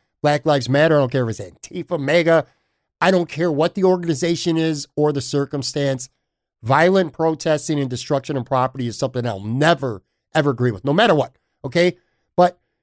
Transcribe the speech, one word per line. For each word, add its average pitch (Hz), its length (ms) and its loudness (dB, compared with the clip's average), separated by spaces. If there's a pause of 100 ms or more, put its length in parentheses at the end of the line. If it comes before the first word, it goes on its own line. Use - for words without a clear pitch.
(220)
Black 147 240 0
Lives 143 240 0
Matter. 151 280 4
I - 20 4
don't 127 120 0
care 127 160 0
if 110 120 -6
it's 92 100 -12
Antifa, 165 500 -8
mega. 160 460 2 (560)
I 180 100 4
don't 175 180 0
care 170 220 -2
what 156 240 0
the 185 100 0
organization 170 720 0
is 160 280 -2 (120)
or 151 160 2
the 139 80 -4
circumstance. 139 880 -4 (520)
Violent 160 520 2
protesting 160 640 -2
and 135 100 -2
destruction 139 460 -4
of 127 80 -4
property 127 440 -2
is 110 100 -8
something 123 280 -4
I'll 104 140 -6
never, 127 640 -2 (320)
ever 147 140 2
agree 123 220 0
with, 95 120 -8
no 143 80 0
matter 160 240 4
what, 135 220 -2 (260)
okay? 170 320 0 (400)
But 175 240 2 (240)